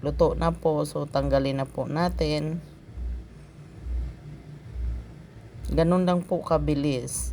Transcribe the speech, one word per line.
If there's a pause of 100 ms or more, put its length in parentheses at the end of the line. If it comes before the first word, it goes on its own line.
Luto
na
po.
So,
tanggalin
na
po
natin. (3000)
Ganun
lang
po
kabilis.